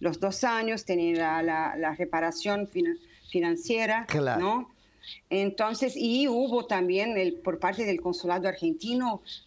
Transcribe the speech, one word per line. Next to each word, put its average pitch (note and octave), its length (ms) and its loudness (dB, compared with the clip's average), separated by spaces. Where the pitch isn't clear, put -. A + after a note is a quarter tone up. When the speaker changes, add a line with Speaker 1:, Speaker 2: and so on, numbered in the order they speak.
Speaker 1:
los E3+ 180 0
dos G3 240 0
años, A3+ 400 0
tener E3+ 340 2
la, E3 240 2
la, D#3+ 360 0
la D#3 180 0
reparación E3 720 -2
fina-, E3+ 300 0
financiera, G#3+ 760 0
Speaker 2:
Claro. C#3 340 2
Speaker 1:
¿no? A3+ 280 0
Entonces, G#3+ 680 0
y B3 320 2
hubo A#3+ 360 2
también G3 520 0
el, F3+ 180 2
por E3 240 -4
parte G3 240 0
del G3 160 0
consulado F3 480 -2
argentino G#3 760 -2